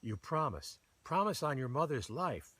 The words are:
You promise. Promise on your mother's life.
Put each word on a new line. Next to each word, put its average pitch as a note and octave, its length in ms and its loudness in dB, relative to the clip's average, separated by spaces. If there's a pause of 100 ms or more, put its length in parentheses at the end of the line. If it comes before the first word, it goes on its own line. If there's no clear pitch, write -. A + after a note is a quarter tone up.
You A2 160 -4
promise. C3+ 640 -2 (240)
Promise F#3+ 400 2
on D3 140 2
your C3 100 -2
mother's C#3 420 0
life. C3 500 -4